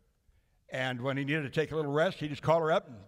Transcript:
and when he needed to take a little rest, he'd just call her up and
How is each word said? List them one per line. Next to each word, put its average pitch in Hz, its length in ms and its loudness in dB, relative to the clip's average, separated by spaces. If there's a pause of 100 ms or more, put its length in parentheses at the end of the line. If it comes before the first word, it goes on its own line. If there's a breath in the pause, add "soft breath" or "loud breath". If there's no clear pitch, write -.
(680)
and 127 320 -4
when 135 160 -2
he 139 60 -2
needed 151 180 -2
to 131 80 -6
take 151 220 0
a 143 40 -4
little 151 160 -2
rest, 160 280 2
he'd 156 100 -6
just 139 140 -10
call 160 160 6
her 156 120 2
up 190 160 2
and 120 100 -16 (100)